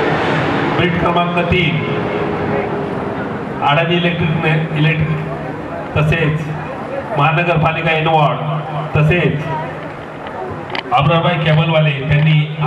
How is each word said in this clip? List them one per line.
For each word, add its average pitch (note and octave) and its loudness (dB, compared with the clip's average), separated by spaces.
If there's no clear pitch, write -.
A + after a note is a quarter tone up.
बीट F3 0
क्रमांक F3 0
तीन, E3+ 0
अडाणी E3 2
इलेक्ट्रिक E3+ 0
ने-, D#3 0
इलेक्ट्रिक, D#3 2
तसेच D#3 2
महानगरपालिका D#3+ 2
एनवॉर्ड, D#3 2
तसेच D3+ 2
अमराबाई E3 4
केबलवाले, D#3 4
त्यांनी D3 2